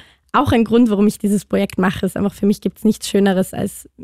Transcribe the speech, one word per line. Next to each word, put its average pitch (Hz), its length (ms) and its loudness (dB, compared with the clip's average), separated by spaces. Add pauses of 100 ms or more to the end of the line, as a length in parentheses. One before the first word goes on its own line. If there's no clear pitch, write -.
(320)
auch 277 200 0
ein 233 140 4
Grund, 233 240 4
warum 208 180 2
ich 208 120 -2
dieses 208 260 0
Projekt 196 320 -4
mache, 185 280 0
ist 185 120 -4
einfach, 196 160 -2
für - 120 -4
mich 208 160 2
gibt's - 220 -8
nichts - 260 -2
Schöneres, 196 440 0
als - 360 -8 (140)